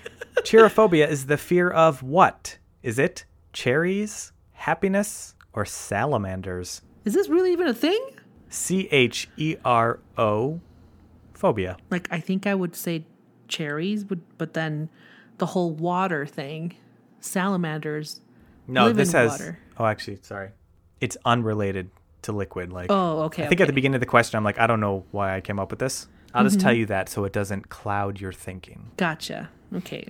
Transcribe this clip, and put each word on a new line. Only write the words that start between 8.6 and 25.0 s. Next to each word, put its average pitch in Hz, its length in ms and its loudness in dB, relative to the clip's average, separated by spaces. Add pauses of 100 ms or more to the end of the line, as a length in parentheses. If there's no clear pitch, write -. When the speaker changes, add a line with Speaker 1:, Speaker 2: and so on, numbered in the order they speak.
Speaker 2:
H 127 460 2
E 156 280 -2
R 117 360 2 (180)
O, 120 420 0 (720)
phobia. 101 420 -2 (140)
Speaker 1:
Like, 180 200 -4
I 175 100 -4
think 190 280 -4
I 202 80 0
would 180 180 -2
say 165 320 -6 (420)
cherries, 170 540 -4
but, 196 160 -6 (200)
but 160 160 -6
then 156 340 -4 (500)
the 190 80 0
whole 175 260 0
water 175 540 -2
thing, 156 480 -10 (460)
salamanders 156 1000 -4 (460)
Speaker 2:
No, 123 200 4
Speaker 1:
live 226 100 4
Speaker 2:
this 196 180 4
Speaker 1:
in 151 60 8
Speaker 2:
has 117 120 6
Speaker 1:
water. 87 260 -10 (200)
Speaker 2:
Oh, 117 60 0
actually, 107 380 -2
sorry. 98 280 -12 (500)
It's - 160 -4 (100)
unrelated 107 640 0 (320)
to 110 100 -8
liquid. 95 400 -6
Like, 90 180 -6
Speaker 1:
Oh, 175 340 2
okay, 156 200 -6
Speaker 2:
I 151 40 -6
think 180 120 2
at 190 40 8
Speaker 1:
okay. - 40 2
Speaker 2:
the 139 60 0
beginning 135 220 2
of 120 40 2
the 123 60 -2
question, 117 320 2
I'm 107 60 -2
like, 104 140 0
"I 117 80 4
don't 113 140 2
know 98 300 -2